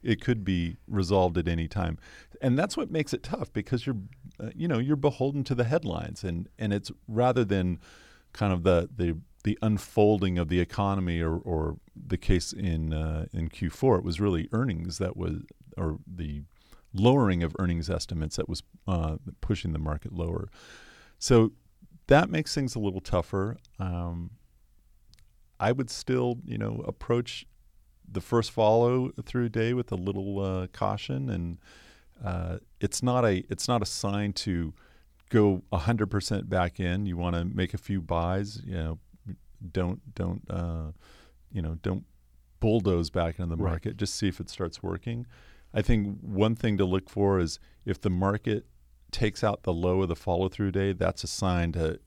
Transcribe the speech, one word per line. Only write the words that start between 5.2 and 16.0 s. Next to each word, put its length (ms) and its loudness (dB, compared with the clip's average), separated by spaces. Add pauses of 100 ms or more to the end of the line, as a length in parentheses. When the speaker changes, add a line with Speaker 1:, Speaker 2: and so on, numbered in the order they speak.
Speaker 1:
to 100 -2
the 100 2
headlines, 600 -2
and, 240 -4 (100)
and 140 0
it's 180 -2 (160)
rather 380 2
than 340 0 (540)
kind 200 0
of 100 0
the, 340 4
the, 200 0 (280)
the 160 0
unfolding 800 4
of 100 0
the 120 4
economy 600 0
or, 160 0
or 400 -2 (180)
the 220 -6
case 360 2
in, 400 -2
uh, 400 -2
in 160 -4
Q 220 -4
four, 280 4
it 60 -2
was 160 -2
really 320 2
earnings 460 -2
that 180 -4
was, 260 -4 (340)
or 300 -2